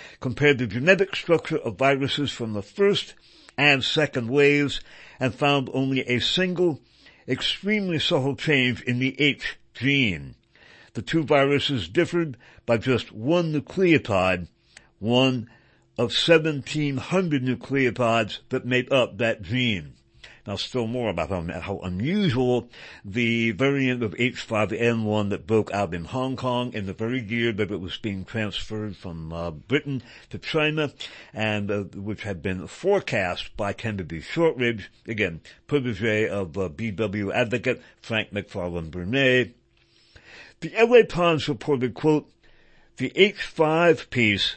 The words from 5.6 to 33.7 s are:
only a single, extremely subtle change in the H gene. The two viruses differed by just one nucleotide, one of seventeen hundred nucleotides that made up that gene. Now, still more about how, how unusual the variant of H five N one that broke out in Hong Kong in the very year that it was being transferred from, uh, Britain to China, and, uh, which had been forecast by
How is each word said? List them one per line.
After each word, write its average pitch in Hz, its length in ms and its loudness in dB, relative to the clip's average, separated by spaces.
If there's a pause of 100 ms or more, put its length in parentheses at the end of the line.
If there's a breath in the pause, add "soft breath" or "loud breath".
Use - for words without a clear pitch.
only 131 280 0
a 123 180 0
single, 180 640 0 (480 soft breath)
extremely 185 720 -2
subtle 139 340 0
change 127 480 2
in 123 160 -2
the 131 220 0
H - 360 0 (160)
gene. 117 600 0 (600 soft breath)
The 113 80 -6
two 160 200 0
viruses 139 640 2
differed 165 480 0 (280 soft breath)
by 117 140 2
just 123 340 -2
one 156 400 0
nucleotide, 104 960 2 (500 soft breath)
one 123 500 2 (480 soft breath)
of 123 160 0
seventeen 151 840 2
hundred 151 480 -2
nucleotides 120 920 0 (100)
that 127 180 -4
made 127 260 0
up 117 260 2
that 113 240 0
gene. 95 500 -2 (540 loud breath)
Now, 101 80 -6
still 117 320 -4
more 117 240 -4
about 85 200 -2
how, 90 120 -2 (180)
how 98 200 -6
unusual 123 880 0 (340 loud breath)
the 117 460 0
variant 131 540 0
of 90 120 -2
H 123 240 0
five 107 320 -2
N 113 320 0
one 104 260 0
that 98 160 -4
broke 107 260 2
out 98 200 -2
in 85 120 -6
Hong 131 320 -4
Kong 123 360 -4
in 104 140 -6
the 95 60 -6
very 120 280 -4
year 117 320 -2
that 101 200 -2
it 87 80 -4
was 90 180 -10
being 98 260 -6
transferred 107 720 -6
from, 82 360 -10
uh, 85 180 -6
Britain 131 540 -4 (260 loud breath)
to - 80 -10
China, 151 540 -2 (420 loud breath)
and, 107 340 -2
uh, 104 140 -2
which 98 400 -10
had 95 200 -8
been 92 260 -4
forecast 117 880 -2
by 101 160 -2